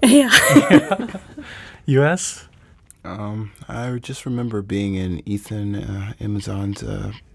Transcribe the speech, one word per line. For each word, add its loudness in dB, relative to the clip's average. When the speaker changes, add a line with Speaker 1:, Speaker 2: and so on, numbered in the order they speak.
Speaker 1:
Yeah. 8
Speaker 2:
<laughs> 6
Yeah. 4
U 4
S? -2
Speaker 3:
Um, -10
I -8
just -12
remember -4
being -4
in -4
Ethan, -6
uh, -8
Amazon's, -6
uh, -8